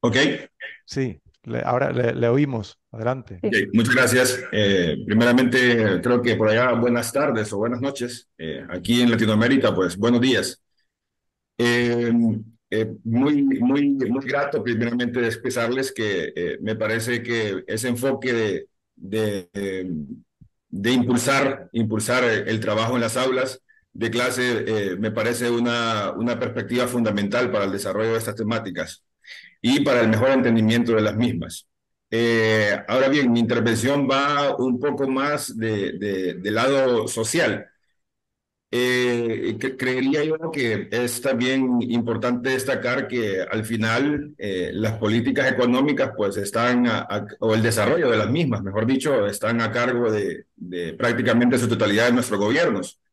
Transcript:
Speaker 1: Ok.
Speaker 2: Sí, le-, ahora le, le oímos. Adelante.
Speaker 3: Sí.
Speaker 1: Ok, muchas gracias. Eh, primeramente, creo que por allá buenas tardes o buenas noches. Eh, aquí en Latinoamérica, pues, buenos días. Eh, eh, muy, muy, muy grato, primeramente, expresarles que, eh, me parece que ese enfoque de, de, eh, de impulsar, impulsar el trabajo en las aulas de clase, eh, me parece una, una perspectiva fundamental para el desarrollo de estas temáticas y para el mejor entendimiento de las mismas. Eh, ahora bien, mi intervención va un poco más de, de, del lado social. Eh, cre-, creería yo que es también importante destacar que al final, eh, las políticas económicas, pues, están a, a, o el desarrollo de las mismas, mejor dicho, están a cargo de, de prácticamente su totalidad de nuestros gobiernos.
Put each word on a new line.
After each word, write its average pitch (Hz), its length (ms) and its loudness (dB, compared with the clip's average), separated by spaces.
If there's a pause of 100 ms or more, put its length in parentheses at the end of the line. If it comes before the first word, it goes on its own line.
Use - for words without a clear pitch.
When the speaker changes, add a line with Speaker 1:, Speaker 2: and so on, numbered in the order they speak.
Speaker 1:
Ok. 117 160 2 (680)
Speaker 2:
Sí, 127 360 -6 (240)
le-, 117 200 -6
ahora 131 280 0
le, 123 200 0
le 120 160 0
oímos. 127 520 0 (100)
Adelante. 117 520 -6
Speaker 3:
Sí. 220 60 -2
Speaker 1:
Ok, 196 60 -2 (200)
muchas 113 200 4
gracias. 127 560 2
Eh, 98 460 2 (100)
primeramente, 117 960 4
creo 123 180 2
que 117 140 2
por 107 140 2
allá 120 240 4
buenas 120 400 0
tardes 123 400 0
o 101 60 -4
buenas 120 220 -2
noches. 123 560 -8
Eh, 78 320 -10
aquí 107 340 0
en 120 80 4
Latinoamérica, 113 640 2
pues, 90 240 0
buenos 117 240 2
días. 120 400 0 (960)
Eh, 120 560 2 (580)
eh, 107 240 -2 (100)
muy, 139 400 2
muy, 135 460 2
muy 135 360 -2
grato, 139 380 -2
primeramente, 120 600 -2
expresarles 120 680 -4
que, 101 420 -4
eh, 85 260 -4
me 107 140 -4
parece 110 480 -2
que 110 460 -4
ese 110 200 -4
enfoque 123 440 -2
de, 107 360 -2 (280)
de, 101 560 -4
eh, 95 340 -6 (840)
de 101 240 -2
impulsar, 131 800 0
impulsar 113 520 0
el 110 340 0
trabajo 110 380 -2
en 117 60 0
las 113 140 -2
aulas 127 460 -2 (300)
de 110 180 -4
clase, 123 560 0
eh, 101 300 -2
me 107 140 -2
parece 117 400 -2
una, 117 600 0
una 117 260 -2
perspectiva 120 480 -2
fundamental 110 640 0
para 101 140 0
el 95 80 -2
desarrollo 101 400 -2
de 113 60 0
estas 110 160 -6
temáticas 107 680 -6 (600)
y 135 180 4
para 135 220 4
el 113 60 4
mejor 110 220 4
entendimiento 113 640 4
de 110 80 4
las 107 160 0
mismas. 101 500 -2 (440)
Eh, 110 680 2 (100)
ahora 131 200 2
bien, 135 240 4
mi 117 80 4
intervención 117 680 2
va 139 480 0
un 123 240 0
poco 143 300 -2
más 139 480 -2
de, 107 360 -2
de, 95 420 -4
del 101 200 -4
lado 127 540 2
social. 113 580 -2 (1040)
Eh, 120 880 0
cre-, 135 200 -4
creería 135 460 0
yo 156 280 -2
que 110 400 -2
es 120 300 -2
también 127 580 0
importante 117 680 -2
destacar 127 580 -2
que 104 320 -2
al 107 240 -4
final, 117 720 0
eh, 92 380 -4
las 110 240 -2
políticas 120 520 0
económicas, 127 640 2
pues, 101 220 -2
están 120 500 0
a, 107 120 0
a, 104 280 -4 (140)
o 110 140 2
el 110 80 4
desarrollo 117 480 2
de 113 80 4
las 107 120 0
mismas, 131 320 0
mejor 98 220 -2
dicho, 131 420 2
están 110 360 -2
a 110 100 -2
cargo 120 400 0
de, 98 320 -2 (100)
de 87 380 -8
prácticamente 120 680 2
su 117 80 0
totalidad 110 420 2
de 120 40 4
nuestros 117 260 0
gobiernos. 113 600 0 (120)